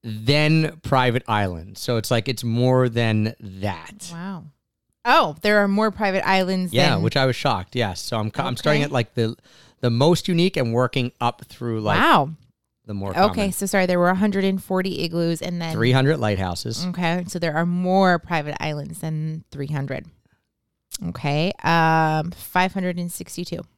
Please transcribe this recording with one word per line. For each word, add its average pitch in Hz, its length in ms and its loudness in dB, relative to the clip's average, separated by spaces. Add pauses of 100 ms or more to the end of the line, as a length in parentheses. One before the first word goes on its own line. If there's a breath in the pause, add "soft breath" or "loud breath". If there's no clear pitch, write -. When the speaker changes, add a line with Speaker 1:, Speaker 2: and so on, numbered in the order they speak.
Speaker 1:
Then 151 720 2
private 127 440 2
islands. 98 540 -2
So 120 160 -2
it's 110 160 -2
like, 113 160 0
it's 117 160 -6
more 123 440 2
than 110 520 0
that. 95 720 -10
Speaker 2:
Wow. 175 320 -12 (600)
Oh, 240 380 4
there 208 160 6
are 202 100 4
more 208 220 2
private 196 380 0
islands 185 440 0
Speaker 1:
Yeah, 139 220 4
Speaker 2:
than 165 80 0
Speaker 1:
which - 140 0
I 131 100 4
was 127 80 2
shocked. 104 400 -2
Yes. 107 280 -2
So - 140 -6
I'm, 107 140 -2
co-, 135 140 -4
I'm 127 120 -4
starting 147 260 2
Speaker 2:
Okay. 143 40 0
Speaker 1:
at, 151 60 -6
like, 120 220 -2
the, 113 200 0 (460 soft breath)
the 123 100 2
most 147 380 4
unique 180 280 2
and 120 160 0
working 123 380 0 (100)
up 120 260 -2
through, 117 340 -6
like, 107 180 0
Speaker 2:
Wow. 202 320 4 (560)
Speaker 1:
the 107 80 -8
more 98 240 -4
Speaker 2:
Okay, 190 160 4
Speaker 1:
common. 202 180 -2
Speaker 2:
so 196 140 -4
sorry, 185 200 0
there 180 120 0
were 175 120 4
a 185 40 2
hundred 196 300 0
and 190 180 0
forty 185 400 -4
igloos 170 400 -2
and 175 180 -6
then 165 120 -6
Speaker 1:
Three 120 180 2
hundred 135 280 4
lighthouses. 104 680 -2
Speaker 2:
Okay, 175 400 -2
so 180 140 -8
there 160 160 -2
are 170 100 0
more 180 540 2
private 151 400 -4
islands 147 400 -8
than 156 500 -6
three 143 180 -8
hundred. 139 380 -6 (1000)
Okay, 151 420 -2 (140)
um, 160 680 2
five 185 440 -2
hundred 180 240 -4
and 175 120 -8
sixty-two. - 520 -12 (160)